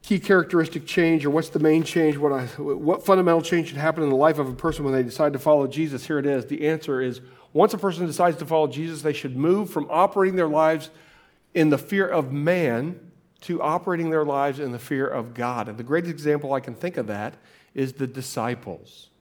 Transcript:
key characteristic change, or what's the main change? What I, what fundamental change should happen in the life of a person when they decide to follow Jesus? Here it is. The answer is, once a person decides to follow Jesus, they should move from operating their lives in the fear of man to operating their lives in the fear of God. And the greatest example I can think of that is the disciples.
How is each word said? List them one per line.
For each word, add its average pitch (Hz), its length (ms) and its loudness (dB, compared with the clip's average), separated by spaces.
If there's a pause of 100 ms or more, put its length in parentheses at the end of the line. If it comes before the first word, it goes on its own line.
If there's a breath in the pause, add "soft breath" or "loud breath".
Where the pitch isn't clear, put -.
key 196 180 0
characteristic 170 640 2
change, 165 400 2
or 147 40 2
what's 156 200 0
the 156 100 -2
main 156 240 6
change? 151 340 2
What 143 160 2
I, 131 120 -2 (120)
what 147 480 -2
fundamental 180 360 6
change 165 280 -2
should 139 80 -10
happen 156 260 0
in 143 60 2
the 135 60 4
life 147 240 4
of 135 100 -2
a 127 40 -8
person 151 300 -4
when 135 100 0
they 131 100 2
decide 143 300 0
to 131 60 -4
follow 143 280 4
Jesus? 139 380 -4
Here 151 120 -2
it 139 80 -2
is. 135 220 0
The 147 200 -2
answer 147 340 -2
is, 123 200 -4 (320 loud breath)
once 196 200 4
a 214 40 -6
person 180 280 -2
decides 170 320 2
to 165 80 -8
follow 156 220 2
Jesus, 147 360 -8
they 151 100 0
should 131 240 -8
move 180 320 0
from 147 200 -4
operating 190 460 2
their 175 120 2
lives 156 420 2 (640 soft breath)
in 156 160 4
the 147 80 4
fear 196 300 -2
of 139 260 -2
man 151 760 -2 (300)
to 170 200 -4
operating 170 480 -2
their 156 160 2
lives 139 340 0
in 139 120 -6
the 120 80 -8
fear 139 280 -2
of 120 260 -6
God. 120 360 -4
And 107 80 -12
the 117 60 -10
greatest 170 280 -2
example 147 400 -2
I 135 100 0
can 127 120 -12
think 180 240 -8
of 117 100 -4
that 107 280 -8 (380 soft breath)
is 135 200 -4
the 135 140 -4
disciples. 123 1000 -8 (120)